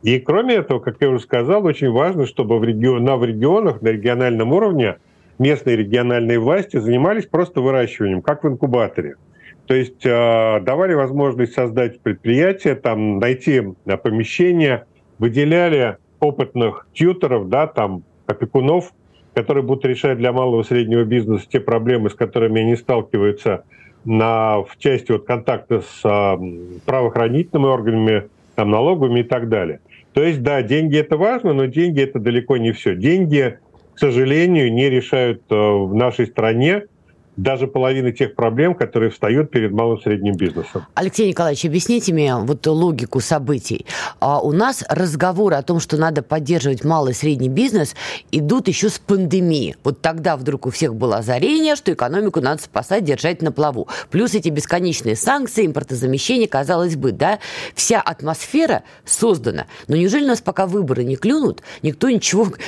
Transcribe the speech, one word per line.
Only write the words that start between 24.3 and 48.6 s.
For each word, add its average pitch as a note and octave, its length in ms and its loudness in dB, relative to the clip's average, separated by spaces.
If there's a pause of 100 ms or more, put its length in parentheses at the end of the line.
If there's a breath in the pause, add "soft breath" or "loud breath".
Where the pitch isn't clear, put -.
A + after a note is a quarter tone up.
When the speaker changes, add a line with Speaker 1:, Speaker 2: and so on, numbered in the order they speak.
Speaker 1:
в - 140 -14
части B2+ 340 0
вот G#2+ 140 0
контакта A#2 560 -2
с, - 240 -18
а, G2+ 340 2 (460)
правоохранительными B2+ 800 0
органами, A2 580 2 (320)
там, G#2 140 0
налоговыми B2 520 2
и - 20 0
так A#2 260 -4
далее. F2+ 320 -2 (320 loud breath)
То D3 100 2
есть, D#3 180 0
да, C#3 200 0
деньги — D3 360 0
это D3+ 200 0
важно, G#3+ 340 0
но C3+ 140 2
деньги — D3+ 340 0
это C3+ 200 0
далеко A#2+ 360 0
не A2+ 160 0
все. G#2+ 240 -2
Деньги, D3 640 2 (340)
к - 60 -20
сожалению, C#3 720 2
не B2+ 180 2
решают, B2+ 600 0
э, G#2+ 60 2
в G2+ 380 2
нашей A#2+ 340 2
стране C3 580 0 (520)
даже C3 300 -2
половины C3 460 0
тех A#2+ 200 -2
проблем, B2 420 0
которые A2+ 340 0
встают C3 420 0
перед A2 200 0
малым A2+ 260 0
и - 40 -12
средним G#2 340 0
бизнесом. E2+ 480 -4 (100)
Speaker 2:
Алексей G3 340 0
Николаевич, E3+ 380 -2
объясните F3+ 480 0
мне D3 220 2
вот A#2+ 300 -4
логику D#3 540 0
событий. C#3 640 -2 (360 loud breath)
А, C#3+ 180 2
у D3 140 -2
нас A#3 340 0
разговоры F3 720 0
о C#3 40 -2
том, E3+ 200 -2
что - 160 -4
надо D#3 240 0
поддерживать C#3+ 640 -2
малый D3+ 260 2
и - 20 -4
средний C3 360 -2
бизнес, G3 440 0 (380 loud breath)
идут E3 380 0